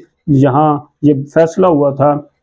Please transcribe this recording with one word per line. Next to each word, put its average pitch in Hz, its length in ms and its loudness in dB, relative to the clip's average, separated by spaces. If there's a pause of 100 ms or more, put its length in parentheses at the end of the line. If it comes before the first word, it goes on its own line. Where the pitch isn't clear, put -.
(280)
यहाँ 143 600 0 (140)
ये 147 100 4
फैसला 160 540 -2
हुआ 143 260 0
था 143 200 0 (280)